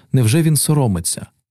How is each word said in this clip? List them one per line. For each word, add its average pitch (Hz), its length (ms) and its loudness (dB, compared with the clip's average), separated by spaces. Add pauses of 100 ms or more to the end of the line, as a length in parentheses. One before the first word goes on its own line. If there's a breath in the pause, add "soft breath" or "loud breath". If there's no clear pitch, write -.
(120)
Невже 127 300 2
він 156 140 2
соромиться? 127 680 -2 (240)